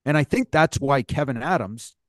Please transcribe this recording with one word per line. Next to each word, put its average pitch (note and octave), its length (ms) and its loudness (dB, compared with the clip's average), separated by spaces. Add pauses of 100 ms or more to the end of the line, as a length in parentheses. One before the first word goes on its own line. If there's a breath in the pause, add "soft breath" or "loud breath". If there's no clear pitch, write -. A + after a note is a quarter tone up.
And D3 140 2
I D3 60 2
think A#3+ 260 -2
that's D#3 300 2
why C3+ 220 2
Kevin C3 380 -4
Adams A#2+ 540 -4 (140)